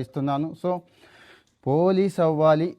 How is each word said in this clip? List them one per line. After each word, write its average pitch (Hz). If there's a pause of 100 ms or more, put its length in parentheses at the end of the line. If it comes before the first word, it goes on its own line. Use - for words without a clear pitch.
ఇస్తున్నాను. 143 (120)
So 180 (920)
పోలీస్ 185
అవ్వాలి 156 (100)